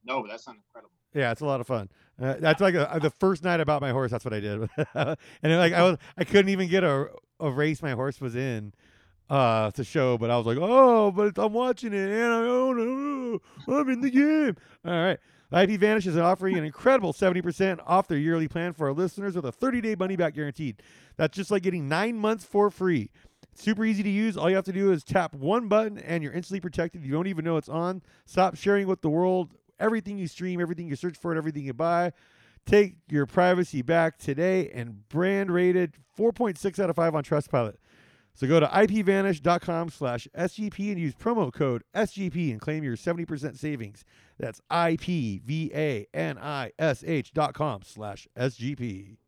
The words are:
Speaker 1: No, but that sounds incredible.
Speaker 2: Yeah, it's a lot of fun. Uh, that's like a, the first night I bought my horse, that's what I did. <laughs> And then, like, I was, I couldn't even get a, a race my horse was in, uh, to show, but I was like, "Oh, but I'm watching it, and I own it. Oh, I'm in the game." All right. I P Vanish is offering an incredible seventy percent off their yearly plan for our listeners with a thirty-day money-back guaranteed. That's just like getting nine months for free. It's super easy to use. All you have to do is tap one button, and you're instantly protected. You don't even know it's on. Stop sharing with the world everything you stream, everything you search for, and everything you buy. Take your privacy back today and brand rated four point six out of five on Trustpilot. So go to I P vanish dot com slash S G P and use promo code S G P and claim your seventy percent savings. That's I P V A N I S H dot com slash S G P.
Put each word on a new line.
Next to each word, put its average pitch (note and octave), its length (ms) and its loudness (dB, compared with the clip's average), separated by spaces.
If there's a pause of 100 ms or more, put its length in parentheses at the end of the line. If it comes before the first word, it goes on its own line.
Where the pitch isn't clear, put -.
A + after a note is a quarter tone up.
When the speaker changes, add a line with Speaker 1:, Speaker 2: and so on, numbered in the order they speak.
Speaker 1:
No, A3+ 180 -4
but G#3 80 -10
that A3+ 120 -14
sounds B3 260 -20
incredible. - 240 -20 (220)
Speaker 2:
Yeah, C3 180 0
it's A#2 100 -6
a D3+ 40 -6
lot C3+ 160 -2
of A#2+ 60 -10
fun. A2 220 -6 (320)
Uh, C3 180 -2
that's D#3 220 2
like F#3+ 140 4
a, D#3 260 0
the D3+ 80 2
first F#3+ 340 0
night F3 160 2
I D#3 40 2
bought C#3+ 180 0
my C3+ 100 -2
horse, B2 200 0
that's A#2 140 -6
what A2+ 80 -6
I G#2+ 60 -4
did. G#2 380 -4
<laughs> - 180 -4
And D3 220 -2 (240)
then, D#3+ 160 4
like, E3+ 160 4
I F3 100 4
was, F3+ 140 4 (200)
I F3+ 60 -2
couldn't G3 260 6
even F#3+ 200 0
get F#3 140 2
a, C#3+ 260 0 (300)
a D#3+ 120 -2
race D3 300 -2
my D3 100 -4
horse B2+ 280 -4
was A#2+ 160 -8
in, A#2 380 -6 (560)
uh, A2+ 420 4
to C3 120 -6
show, B2 340 0
but A#2 120 0
I A#2+ 80 4
was A2+ 80 0
like, A#2 160 0
"Oh, A#3 500 6
but G#3 260 0
I'm G#3 160 0
watching A#3+ 400 -2
it, G3 160 -2
and A#3 240 0
I A3+ 80 2
own B3 380 0 (560)
it. - 60 -6 (260)
Oh, C4+ 120 2
I'm C4+ 100 0
in B3 120 -2
the C4+ 100 0
game." C#4+ 440 4 (300)
All E3+ 60 -4
right. F3 260 0 (340)
I F3 140 6
P G#3 120 0
Vanish G#3 280 2
is E3 120 0
offering F#3 400 2
an D#3 80 -2
incredible G#3 480 2
seventy F#3 280 2
percent F3 460 0
off F#3 200 4
their D3+ 120 -2
yearly D#3+ 280 0
plan E3+ 260 -4
for D3 140 -2
our C3+ 60 0
listeners F#3 420 -4
with E3 100 -4
a B2 60 -4
thirty-day A#3 440 -2
money-back F3 400 0
guaranteed. C#3+ 460 -8 (360)
That's D#3 180 0
just F#3+ 140 -8
like G3 140 2
getting F3 260 -2
nine G#3+ 280 0
months G#3+ 280 0
for G#3 240 2
free. F3 400 0 (420)
It's - 120 -20
super G#3+ 220 0
easy G#3+ 180 0
to G#3 60 0
use. G3+ 280 0
All D#3+ 120 2
you F#3+ 80 4
have F#3+ 80 -2
to F#3+ 80 -6
do G3 180 2
is D#3+ 120 0
tap F3 300 0
one F#3+ 360 -2
button, G#3+ 280 2
and E3 260 -4
you're C#3+ 100 -8
instantly F3+ 260 -6
protected. E3+ 440 -6
You C3+ 100 -6
don't E3+ 140 0
even D#3+ 180 -4
know E3 120 0
it's D3 120 -4
on. F3 340 -4 (220)
Stop F#3 300 2
sharing G3+ 320 0
with F#3 140 -2
the D#3+ 80 0
world F3+ 440 0 (260)
everything G3+ 380 -2
you F#3 100 -6
stream, F3+ 340 -6
everything E3+ 260 -4
you C#3+ 80 -6
search F3 220 -8
for, E3+ 140 -6
and D#3+ 60 -2
everything D3+ 280 -4
you C3+ 80 -8
buy. E3+ 380 0 (540)
Take G#3 320 6 (120)
your C#3+ 160 2
privacy F3+ 560 2
back E3 360 2
today F3 540 0
and A2+ 380 -12
brand F#3+ 420 0
rated F3+ 440 2 (200)
four A3+ 160 2
point G#3+ 280 -2
six F#3+ 200 -4
out F#3 120 0
of - 40 -2
five E3 200 2
on D3 80 -2
Trustpilot. C3 520 0 (600)
So C3 100 -2
go E3 120 6
to D3+ 160 2
I G3+ 100 6
P G#3+ 160 0
vanish G3 380 2
dot E3+ 220 2
com E3+ 280 -4
slash B2 460 -6
S F3+ 200 -4
G G#3+ 140 -6
P G3+ 220 -6
and F#3 80 -4
use D3+ 140 -2
promo A3 400 -2
code B2+ 300 -2 (100)
S G#3 180 0
G F#3+ 180 -6
P D#3+ 220 -2
and G#2+ 80 -6
claim D#3 240 -6
your A#2+ 140 -4
seventy E3+ 280 -4
percent D3 320 -8
savings. A#2+ 460 -10 (340)
That's A2+ 220 -8 (100)
I E3+ 300 2
P B2 460 -2
V D#3 280 -4
A C#3+ 400 -2
N D#3+ 260 -4
I C#3 380 -8
S D3+ 300 0
H D#3 260 -2
dot D3 200 0
com C3+ 300 -4
slash G#2 520 -14
S B2 200 -2
G C3 200 -8
P. G2+ 420 -12 (100)